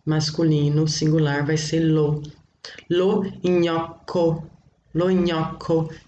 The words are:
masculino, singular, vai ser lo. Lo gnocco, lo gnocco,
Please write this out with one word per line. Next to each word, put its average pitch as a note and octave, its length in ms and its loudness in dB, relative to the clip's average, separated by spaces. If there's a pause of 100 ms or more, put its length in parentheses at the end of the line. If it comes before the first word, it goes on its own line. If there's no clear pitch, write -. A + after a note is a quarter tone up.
masculino, D#3 840 2
singular, D3+ 580 0
vai D#3 120 0
ser E3 240 -2
lo. D3+ 400 2 (680)
Lo F3+ 320 2 (220)
gnocco, E3+ 1000 0 (500)
lo E3+ 140 0
gnocco, E3 840 0 (180)